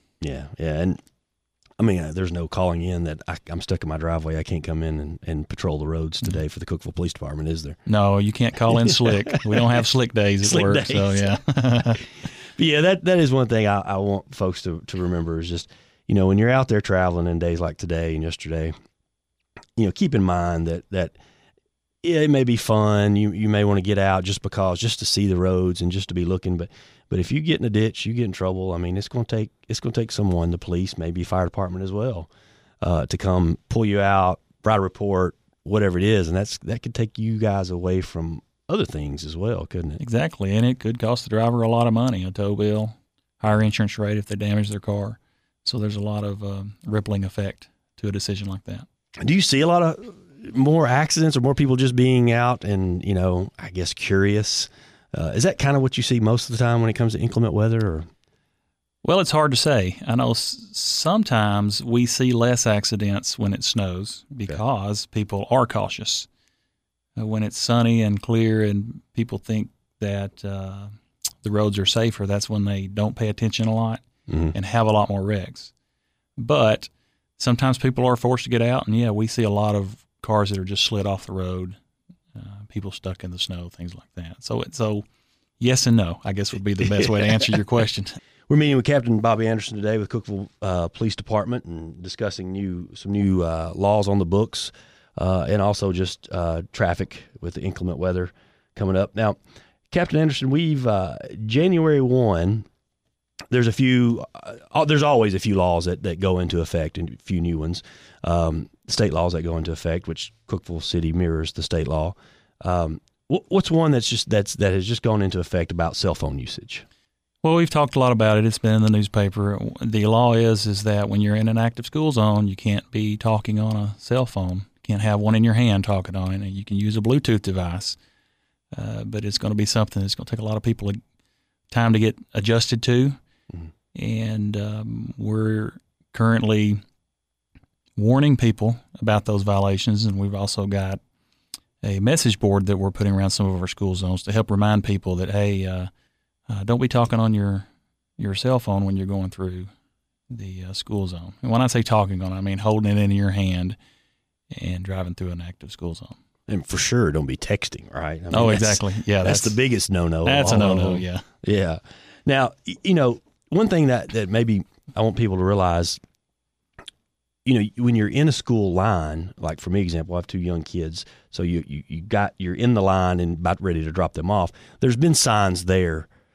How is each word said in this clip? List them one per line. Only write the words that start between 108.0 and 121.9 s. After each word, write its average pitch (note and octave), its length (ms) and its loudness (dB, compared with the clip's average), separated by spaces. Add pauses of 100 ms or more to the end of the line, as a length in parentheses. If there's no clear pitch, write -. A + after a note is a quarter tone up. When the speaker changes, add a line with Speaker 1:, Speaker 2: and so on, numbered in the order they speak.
Speaker 1:
um, E2 460 -2 (180)
state G2+ 240 0
laws E2+ 220 0
that D#2+ 80 -4
go E2+ 160 -4
into E2 140 -4
effect, E2 360 -4
which - 240 -10 (160)
Cookeville E2+ 360 -8
City E2 280 -2
mirrors E2 400 0
the D#2 120 -8
state D#2+ 240 -2
law. D#2+ 260 -4 (500)
Um, E2+ 380 -2 (320)
wh-, - 160 -4
what's F#3+ 220 2
one D#3+ 200 4
that's B2 160 2
just, - 220 -4
that's, G#2 280 0
that G2 160 2
has F#2+ 120 0
just A2+ 160 -4
gone G#2+ 220 2
into F#2+ 160 -2
effect E2+ 320 -2
about E2+ 240 -2
cell F2+ 180 -2
phone C#2+ 240 -6
usage? - 480 -12 (580)
Speaker 2:
Well, D#3+ 120 4
we've E3+ 140 4
talked D3 260 2
a C#3 40 4
lot B2 120 6
about G#2+ 260 4
it. G#2+ 80 4
It's A2+ 140 0
been A2 160 4
in A2 80 6
the G#2+ 80 6
newspaper. G2+ 640 0 (240)
The G#2+ 240 0
law A#2 280 6
is, A2+ 340 4
is G2+ 160 -2
that G#2 260 0
when G#2 100 2
you're G#2 160 2
in A2 140 2
an A2 80 2
active A#2 300 0
school D#3 240 0